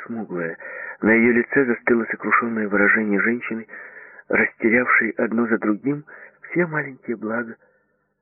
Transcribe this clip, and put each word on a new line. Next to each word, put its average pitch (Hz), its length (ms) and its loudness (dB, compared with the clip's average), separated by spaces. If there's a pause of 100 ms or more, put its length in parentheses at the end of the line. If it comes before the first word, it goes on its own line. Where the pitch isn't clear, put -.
смуглая. 90 520 -8 (440)
На 104 100 4
её 117 220 6
лице 123 320 2
застыло 117 400 0
сокрушённое 107 640 -2
выражение 101 500 2
женщины, 113 480 -4 (640)
растерявшей 113 800 2
одно 113 380 -2
за 113 100 2
другим 117 480 -2 (380)
все 175 220 -2
маленькие 139 520 -6
блага, 113 400 -6 (640)